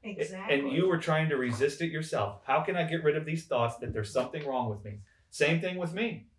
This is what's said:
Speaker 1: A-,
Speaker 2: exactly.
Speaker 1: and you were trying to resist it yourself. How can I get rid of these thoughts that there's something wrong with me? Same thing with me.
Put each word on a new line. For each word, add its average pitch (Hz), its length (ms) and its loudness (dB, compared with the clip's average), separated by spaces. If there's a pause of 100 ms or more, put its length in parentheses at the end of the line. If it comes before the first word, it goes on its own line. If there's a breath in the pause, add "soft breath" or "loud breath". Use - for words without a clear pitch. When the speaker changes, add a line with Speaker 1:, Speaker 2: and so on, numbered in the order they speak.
Speaker 1:
A-, 214 80 -10
Speaker 2:
exactly. 151 480 -2
Speaker 1:
and 139 120 -2
you 170 160 4
were 165 120 4
trying 160 300 2
to 143 80 2
resist 127 440 0
it 165 100 0
yourself. 143 540 -2
How 143 160 4
can 180 140 -2
I 175 80 2
get 165 200 0
rid 151 140 6
of 156 80 -2
these 160 220 -4
thoughts 117 300 2
that 107 160 -6
there's 107 180 -4
something 143 340 -2
wrong 127 240 0
with 104 160 -8
me? 101 140 -12 (320 soft breath)
Same 160 280 4
thing 180 180 -2
with 170 160 -4
me. 214 340 -4 (120)